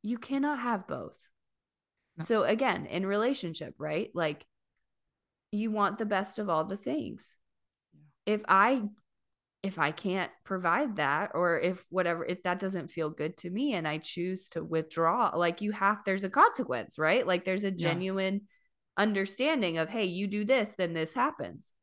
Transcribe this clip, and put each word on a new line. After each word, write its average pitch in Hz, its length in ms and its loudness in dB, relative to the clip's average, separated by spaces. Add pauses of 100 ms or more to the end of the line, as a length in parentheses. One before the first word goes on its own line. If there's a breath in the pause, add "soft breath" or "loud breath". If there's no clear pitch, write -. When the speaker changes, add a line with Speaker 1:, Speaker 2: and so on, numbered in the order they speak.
Speaker 1:
You 226 160 -4
cannot 277 420 0
have 233 280 -2
both. - 420 -10 (880)
Speaker 2:
No. 165 80 -6
Speaker 1:
So 220 180 4
again, 220 440 0
in 190 180 -4
relationship, 196 720 -2
right? 151 360 -4
Like, 156 320 -4 (1040)
you 214 200 -2
want 208 260 2
the 226 80 -2
best 202 340 -2
of 202 100 -2
all 160 160 2
the 196 120 -6
things. - 600 -6 (560)
Speaker 2:
Yeah. 151 400 -6
Speaker 1:
If 214 140 -2
I, 220 360 6 (800)
if 190 160 -6
I 151 120 2
can't 185 400 -2 (120)
provide 190 540 0
that, 151 360 0
or 170 260 4
if 185 300 -2
whatever, 170 360 0
if 180 180 -4
that 185 160 0
doesn't 190 320 -4
feel 156 180 -2
good 156 280 -6
to 175 120 -10
me 247 240 -2
and 165 140 -2
I 156 100 -2
choose 180 520 -4
to 160 140 -6
withdraw, 165 720 0
like, 175 260 2
you 208 100 -2
have, 208 340 2
there's 196 200 0
a 185 40 -2
consequence, 254 680 2
right? 165 260 4
Like, 180 200 2
there's 190 180 0
a 196 80 0
Speaker 2:
Yeah. 185 60 -6
Speaker 1:
genuine 190 720 0 (500 soft breath)
understanding 202 800 2
of, 160 120 0
"Hey, 220 160 0
you 185 220 -2
do 208 180 -2
this, 220 320 2
then 170 160 -2
this 160 200 -2
happens." 254 580 -4 (120)